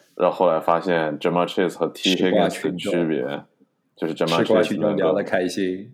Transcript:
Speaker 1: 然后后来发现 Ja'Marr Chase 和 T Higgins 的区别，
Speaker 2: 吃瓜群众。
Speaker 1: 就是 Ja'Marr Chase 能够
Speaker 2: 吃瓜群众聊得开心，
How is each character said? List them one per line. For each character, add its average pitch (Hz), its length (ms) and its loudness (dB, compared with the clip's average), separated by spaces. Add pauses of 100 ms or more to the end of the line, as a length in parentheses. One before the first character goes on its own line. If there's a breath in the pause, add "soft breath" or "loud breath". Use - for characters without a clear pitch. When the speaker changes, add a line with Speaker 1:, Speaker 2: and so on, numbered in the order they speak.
(140 loud breath)
Speaker 1:
然 87 160 2
后 - 60 -4
后 92 120 2
来 80 120 2
发 82 180 2
现 80 400 0
Ja'Marr 87 300 0
Chase 90 280 -2
和 82 120 -2
T - 260 0
Higgins 92 300 2
的 95 60 0
区 78 200 -4
别， 90 80 -6
Speaker 2:
吃 95 140 -6
瓜 85 100 0
群 82 60 0
众。 71 380 -4 (520)
Speaker 1:
就 85 80 -4
是 82 80 -4
Ja'Marr 82 140 -2
Chase - 0 -
能 82 100 2
够 - 60 2
Speaker 2:
吃 113 80 2
瓜 107 100 6
群 104 180 -2
众 98 160 0
聊 82 160 2
得 98 120 0
开 92 240 0
心， 95 460 -4